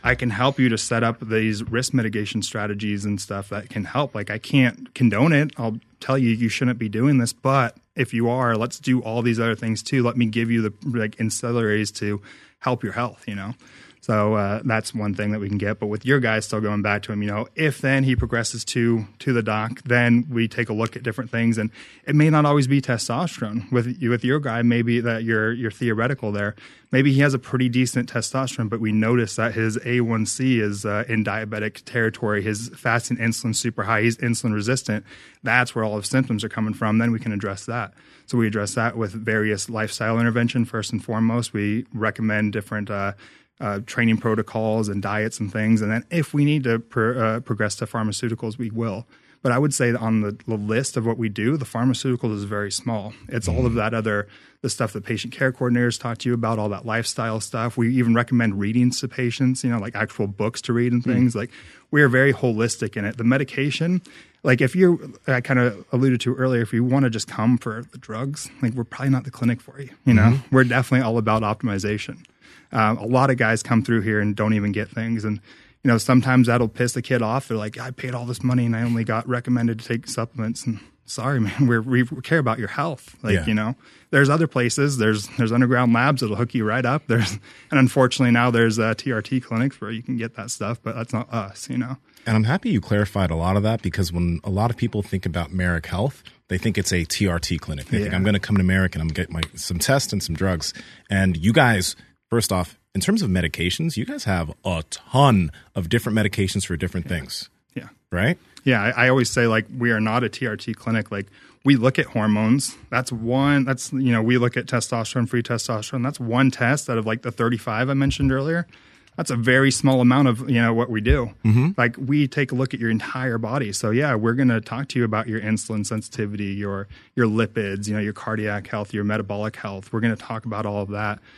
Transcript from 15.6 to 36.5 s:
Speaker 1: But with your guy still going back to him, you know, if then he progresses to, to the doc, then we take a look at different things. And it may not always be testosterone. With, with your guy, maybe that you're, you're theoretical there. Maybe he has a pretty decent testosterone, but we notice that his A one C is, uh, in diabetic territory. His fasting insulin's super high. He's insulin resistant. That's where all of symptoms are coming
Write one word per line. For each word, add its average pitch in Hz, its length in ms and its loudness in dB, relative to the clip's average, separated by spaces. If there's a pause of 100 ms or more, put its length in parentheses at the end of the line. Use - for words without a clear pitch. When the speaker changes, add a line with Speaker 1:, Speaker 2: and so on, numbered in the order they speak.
Speaker 1:
But 107 80 -4
with 107 180 -6
your 135 160 4
guy 110 180 2
still 107 220 -4
going 104 200 -2
back 104 220 0
to - 80 -8
him, 104 100 -4
you 104 60 -4
know, 104 280 -4
if 156 240 0
then 135 260 2
he 131 100 4
progresses 117 500 -2
to, 117 400 0 (140)
to 135 140 0
the 117 100 2
doc, 110 400 -2
then 120 480 4
we 113 160 0
take 117 220 -4
a 117 40 -4
look 110 220 -2
at 120 80 -10
different 117 260 -6
things. 117 280 2
And 107 120 -2 (380)
it 147 80 0
may 151 140 8
not 151 160 6
always 143 200 4
be 135 160 2
testosterone. 120 920 -4
With, 123 300 0
with 117 220 0
your 131 160 2
guy, 117 220 -4
maybe 117 400 4
that 113 240 -2
you're, 110 260 2
you're 120 180 -4
theoretical 113 600 -2
there. 101 240 -2 (360)
Maybe 143 200 2
he 135 80 4
has 143 140 4
a 127 60 -2
pretty 127 300 -2
decent 123 420 0
testosterone, 120 580 -4
but 110 100 -4
we 107 140 -2
notice 110 420 2
that 113 180 -2
his 110 320 0
A 123 160 0
one 113 240 0
C 131 360 0
is, 104 240 -2
uh, 104 240 -2
in 113 160 0
diabetic 107 600 -6
territory. 113 560 0
His 107 280 -4
fasting 120 480 -2
insulin's 113 420 -2
super 110 240 -4
high. 107 200 0
He's 117 140 2
insulin 117 360 -2
resistant. 107 520 -2 (380)
That's 123 320 0
where 113 80 -2
all 107 140 -2
of 101 80 -6
symptoms 127 400 0
are 107 40 -6
coming 110 240 -4